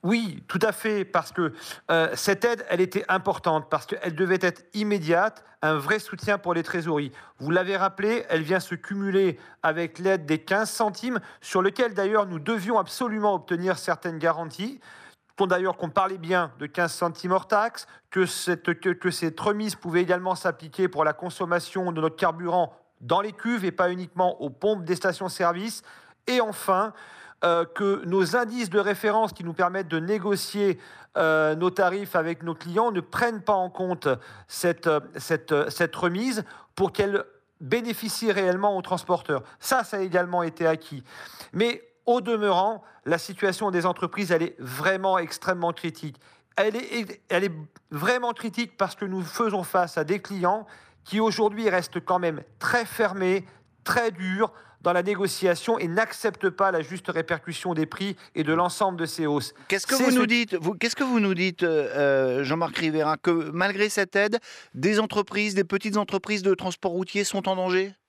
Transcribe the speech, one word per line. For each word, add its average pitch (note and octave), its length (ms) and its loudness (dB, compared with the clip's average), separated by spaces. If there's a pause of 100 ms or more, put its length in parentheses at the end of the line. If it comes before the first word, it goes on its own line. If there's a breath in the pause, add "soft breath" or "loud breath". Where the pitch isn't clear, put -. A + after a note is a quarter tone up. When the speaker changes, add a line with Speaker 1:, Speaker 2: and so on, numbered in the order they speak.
Speaker 1:
oui, G#3 440 0
tout F#3 140 -4
à G#3+ 100 4
fait, G#3 340 -2
parce - 260 -2
que, E3 220 0 (360 loud breath)
euh, D#3+ 240 4
cette G3 320 0
aide, A#3+ 240 2
elle F3+ 120 2
était F#3 260 0
importante, F3+ 640 0
parce D#3 160 -2
qu'elle F3+ 260 -6
devait F3+ 280 2
être F3+ 200 0 (140)
immédiate, G#3 680 0 (200 soft breath)
un D#3 120 4
vrai D3+ 220 0
soutien G3+ 400 -2
pour F3 160 -2
les E3 80 0
trésoreries. D#3 500 -2 (280 loud breath)
Vous C3+ 100 -4
l'avez F#3 280 2
rappelé, G3 520 0
elle D#3+ 140 0
vient F3+ 160 2
se F3+ 160 -6
cumuler G3 640 0 (240 loud breath)
avec D#3+ 340 -2
l'aide F3+ 300 0
des D#3 100 2
quinze G3+ 320 0
centimes, A3+ 500 -2 (220 loud breath)
sur F#3 220 0
lequel G3+ 320 2
d'ailleurs G3+ 320 2
nous F3 100 -6
devions G#3 400 0
absolument G#3 560 0
obtenir F3 460 -2
certaines E3 400 -4
garanties. E3 600 -4 (560 loud breath)
Compte F#3+ 160 2
d'ailleurs F#3 260 0
qu'on E3+ 120 -6
parlait F#3+ 280 0
bien E3+ 420 0
de D3 60 -8
quinze E3 260 -2
centimes F3+ 400 -4
hors F#3 160 0
taxe, A3 400 0 (220 loud breath)
que F#3 160 2
cette, F3 480 -2
que, F#3 160 -2
que F3+ 200 0
cette D#3+ 300 -2
remise G#3 360 0
pouvait F3 260 0
également F3+ 340 0
s'appliquer F3 540 -2
pour D#3 160 0
la D3+ 80 2
consommation F3 800 -2
de D#3+ 80 -2
notre D#3+ 160 0
carburant F3 560 0 (260)
dans E3+ 220 0
les G#3 100 -4
cuves A3+ 320 -2
et F3 80 0
pas F3+ 180 2
uniquement F3+ 520 -2
aux C#3 80 -6
pompes G3 340 -2
des E3+ 140 -2
stations-service. F#3 840 -2 (460 loud breath)
Et B3 140 4
enfin, G3+ 500 0 (520 loud breath)
euh, E3+ 220 4
que G3 400 0
nos F3+ 300 2
indices A#3+ 340 0
de G3 100 4
référence G#3 540 2
qui F#3 100 -12
nous E3+ 100 -6
permettent F#3 340 0
de D#3+ 120 0
négocier, G3 800 0 (400 loud breath)
euh, D#3 380 4
nos F3+ 140 2
tarifs F#3+ 460 0
avec E3 280 0
nos E3 120 -4
clients G#3 360 0
ne F3+ 100 -2
prennent A#3 400 -2
pas G#3+ 120 2
en F#3 160 0
compte F3+ 380 -2 (400 loud breath)
cette, - 400 0
euh, D3+ 120 4 (180)
cette, D#3 340 -2
euh, D3 180 2
cette E3 260 -2
remise G#3+ 480 -2 (320 loud breath)
pour F#3+ 160 0
qu'elle G3+ 320 0 (380)
bénéficie A3+ 720 -2
réellement F#3+ 460 2
aux F#3 40 -2
transporteurs. E3+ 600 -2 (160 loud breath)
Ça, B3+ 240 0
ça - 140 -6
a - 40 -2
également F3+ 420 0
été E3+ 240 -2
acquis. D#3 360 -2 (500 loud breath)
Mais A3+ 300 0 (220)
au A#3+ 160 4
demeurant, G#3 640 2 (220 loud breath)
la E3 120 2
situation G3 540 -2
des F3 140 2
entreprises, F3+ 460 -2
elle E3 120 4
est E3+ 160 -6
vraiment F#3 580 0
extrêmement E3+ 560 -2
critique. D#3 440 -8 (380 soft breath)
Elle G#3 200 2
est, A#3 540 -6
elle F#3 140 2
est G3 80 0 (400)
vraiment A#3 420 0
critique A#3 440 -6
parce - 180 0
que G#3 100 -6
nous F#3 160 -4
faisons G3 420 -2
face F3 340 0
à D#3 60 0
des F3+ 160 -2
clients G3 460 -2 (400 loud breath)
qui G3+ 140 0
aujourd'hui G#3+ 500 2
restent F3 300 0
quand F3+ 200 0
même E3 240 -2 (160)
très A#3+ 260 0
fermés, F#3+ 600 0 (380 loud breath)
très A#3 280 0
durs F#3 400 -2 (300 loud breath)
dans F3 120 2
la F3+ 100 4
négociation F#3+ 760 0
et F3+ 100 -2
n'acceptent G3 600 0
pas F#3+ 220 2
la E3 100 0
juste F3 280 -8
répercussion E3 640 -4
des D#3+ 120 0
prix F#3+ 300 -6 (200 loud breath)
et D#3 80 0
de D#3 100 2
l'ensemble F3+ 440 0
de E3 80 -2
ces D#3+ 200 -4
hausses. D3 280 0 (140)
Speaker 2:
Qu'est-ce F#3+ 200 -2
que C4 80 2
Speaker 1:
C'est C4 100 2
Speaker 2:
vous C4+ 60 6
Speaker 1:
ce B3+ 60 6
Speaker 2:
nous B3 80 4
dites, A3+ 300 0
vous, E3+ 180 0
qu'est-ce A#3 220 -2
que C#4+ 80 0
vous B3 160 2
nous G3 140 2
dites, F3+ 300 0
euh, D#3 320 2
euh, C3+ 480 4
Jean-Marc D#3+ 340 0
Rivera, D#3 400 0
que E3 340 0
malgré G3 380 0
cette G3 260 -2
aide, G#3 240 4 (340 loud breath)
des G3 260 2
entreprises, G#3 560 0
des G3 100 4
petites G3 320 -2
entreprises G3+ 460 -2
de F#3+ 100 4
transport F#3 380 -2
routier F#3 320 -2
sont G3 260 -2
en F#3+ 60 2
danger ? F#3 380 0 (160)